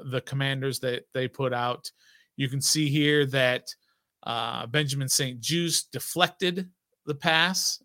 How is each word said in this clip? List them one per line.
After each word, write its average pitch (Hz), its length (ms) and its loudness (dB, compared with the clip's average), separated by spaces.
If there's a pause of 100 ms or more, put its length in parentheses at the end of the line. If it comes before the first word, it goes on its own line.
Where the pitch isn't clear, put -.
the 127 140 -2
Commanders 135 600 -2
that 123 240 -2 (100)
they 127 120 0
put 127 260 -2
out. 123 380 -2 (460)
You 135 120 -2
can 131 120 -4
see 156 280 2
here 147 380 4
that 127 480 0 (480)
uh, 117 440 -4
Benjamin 139 420 0
Saint 127 320 0
Juste 165 520 0
deflected 180 760 0 (380)
the 147 80 -4
pass. 165 720 2